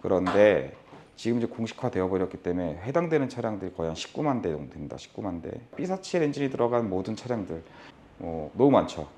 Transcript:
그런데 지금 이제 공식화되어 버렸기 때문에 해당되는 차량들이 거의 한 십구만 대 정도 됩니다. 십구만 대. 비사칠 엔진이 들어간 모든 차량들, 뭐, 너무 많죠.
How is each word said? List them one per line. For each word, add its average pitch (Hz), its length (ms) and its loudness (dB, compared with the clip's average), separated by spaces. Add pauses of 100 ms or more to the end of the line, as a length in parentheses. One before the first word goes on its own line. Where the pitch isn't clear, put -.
그런데 92 720 4 (440)
지금 120 220 0
이제 117 80 0
공식화되어 113 600 -2
버렸기 92 280 0
때문에 87 460 -2
해당되는 151 440 2
차량들이 107 480 -4
거의 82 120 -2
한 80 80 -4
십구만 135 460 -2
대 87 100 -2
정도 71 220 -6
됩니다. 73 240 -10
십구만 87 440 -8
대. - 100 -8 (240)
비사칠 180 480 -2
엔진이 139 260 0
들어간 120 400 2
모든 95 280 -4
차량들, 98 460 -6 (560)
뭐, 80 360 -6
너무 135 160 8
많죠. 82 360 4 (100)